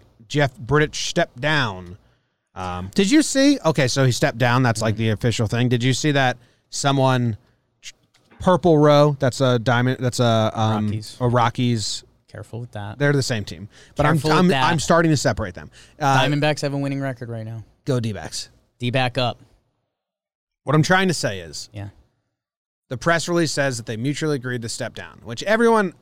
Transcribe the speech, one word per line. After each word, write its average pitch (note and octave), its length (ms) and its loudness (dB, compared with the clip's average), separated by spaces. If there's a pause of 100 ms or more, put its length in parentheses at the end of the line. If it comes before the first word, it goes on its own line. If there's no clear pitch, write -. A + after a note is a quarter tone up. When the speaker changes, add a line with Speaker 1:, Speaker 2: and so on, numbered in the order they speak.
(280)
Speaker 1:
Jeff C#3+ 300 -2
Bridich D3 380 0
stepped - 460 -4
down. G#2 560 -2 (580)
Um, F#2 400 -8
did G3 160 2
you D4+ 100 6
see? C#4 440 2
Okay, D#3 220 2
so C3+ 180 2
he B2+ 60 4
stepped C3+ 260 0
down. B2 260 2
That's, A#2 180 2
like, A2 140 0
Speaker 2:
Mm-hmm. A2 80 -4
Speaker 1:
the A2 60 2
official A2 380 -2
thing. A#2+ 220 0
Did A#2+ 140 0
you C3 100 2
see D3+ 200 -2
that B2+ 240 0 (320)
someone, C3 680 0 (1000)
Purple F3 380 4
Row, D3 420 6
that's C3+ 220 0
a B2 180 2
Diamond, B2 400 0
that's B2+ 200 -2
a, A2+ 360 2
um, A2 320 0
Speaker 2:
Rockies. G#2+ 320 -8
Speaker 1:
a B2+ 80 0
Rockies. A#2+ 760 0 (260)
Speaker 2:
Careful G2+ 320 -16
with B2 100 -16
that. G#2+ 260 -14
Speaker 1:
They're C#3+ 160 2
the C#3 100 2
same A2 220 -4
team. F2+ 220 -14 (280)
But C#3+ 100 2
I'm, D#3 100 4
Speaker 2:
Careful D3+ 160 0
with D#3+ 80 4
Speaker 1:
I'm, F3+ 100 6
Speaker 2:
that. C3 220 2
Speaker 1:
I'm E3+ 80 0
starting E3 320 4
to D3 60 2
separate A2 360 -2
them. D#2 160 -16 (300)
Uh, C#3 200 4
Speaker 2:
Diamondbacks D3 420 0
have C#3+ 120 -4
a C#3+ 40 -4
winning C#3 240 -4
record B2+ 280 -8
right A2+ 160 -10
now. A2 180 -12 (220)
Speaker 1:
Go B2+ 160 0
D-backs. F#2+ 480 -8 (300)
Speaker 2:
D-back B2 380 -2
up. A#2+ 220 -4 (1200)
Speaker 1:
What C3+ 120 0
I'm D#3 80 6
trying F#3+ 240 4
to F3 60 2
say G#2+ 260 -6
is E2 320 -14
Speaker 2:
Yeah. G2+ 180 -14 (1000)
Speaker 1:
the B2+ 80 -8
press E3 320 0
release E3+ 240 0
says C#3 240 -2
that A#2 80 -12
they A#2+ 100 -8
mutually C#3+ 400 -4
agreed B2 280 -6
to A2+ 60 -8
step A2+ 240 -10
down, F2 300 -16
which A#2 200 -12
everyone A3 580 2